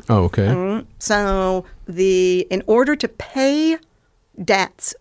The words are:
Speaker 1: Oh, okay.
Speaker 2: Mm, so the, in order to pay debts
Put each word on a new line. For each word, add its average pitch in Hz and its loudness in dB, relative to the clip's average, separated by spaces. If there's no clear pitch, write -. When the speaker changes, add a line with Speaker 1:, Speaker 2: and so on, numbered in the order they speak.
Speaker 1:
Oh, 104 4
okay. 98 0
Speaker 2:
Mm, 185 -2
so 190 -2
the, 185 0
in 185 -2
order 254 2
to 269 -4
pay 294 -2
debts - -2